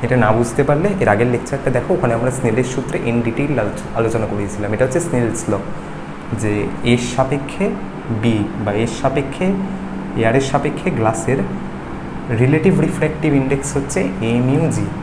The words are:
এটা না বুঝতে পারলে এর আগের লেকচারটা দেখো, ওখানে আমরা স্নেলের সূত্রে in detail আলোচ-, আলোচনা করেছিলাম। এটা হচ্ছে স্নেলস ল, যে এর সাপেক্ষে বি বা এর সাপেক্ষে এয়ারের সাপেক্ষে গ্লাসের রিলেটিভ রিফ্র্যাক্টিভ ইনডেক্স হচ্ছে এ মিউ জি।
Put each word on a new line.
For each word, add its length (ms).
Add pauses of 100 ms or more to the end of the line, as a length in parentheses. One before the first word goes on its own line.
এটা 200
না 40 (100)
বুঝতে 300
পারলে 200 (140)
এর 120
আগের 200
লেকচারটা 420
দেখো, 200
ওখানে 220
আমরা 200
স্নেলের 360
সূত্রে 220 (140)
in 60 (100)
detail 240 (120)
আলোচ-, 240 (120)
আলোচনা 320
করেছিলাম। 440
এটা 120
হচ্ছে 200
স্নেলস 360 (100)
ল, 20 (880)
যে 100 (400)
এর 80 (120)
সাপেক্ষে 540 (560)
বি 140 (280)
বা 80 (100)
এর 80 (100)
সাপেক্ষে 460 (760)
এয়ারের 300
সাপেক্ষে 380 (100)
গ্লাসের 400 (1040)
রিলেটিভ 320 (120)
রিফ্র্যাক্টিভ 440 (100)
ইনডেক্স 360
হচ্ছে 240 (300)
এ 20 (160)
মিউ 160 (120)
জি। 100 (160)